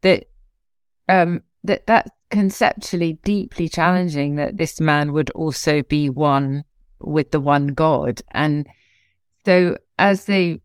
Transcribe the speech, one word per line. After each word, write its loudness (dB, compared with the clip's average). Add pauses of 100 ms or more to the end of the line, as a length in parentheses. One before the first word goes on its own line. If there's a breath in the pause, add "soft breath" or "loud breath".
That, 2 (840)
um, 2 (240)
that, -2
that's 2 (180)
conceptually -2 (100)
deeply -2
challenging, 0
that -4
this -6
man 0
would -2
also -2
be 0
one 0 (360)
with -2
the 0
one 2
God. 0 (100)
And -2 (800 soft breath)
so 4 (220)
as 2
they -2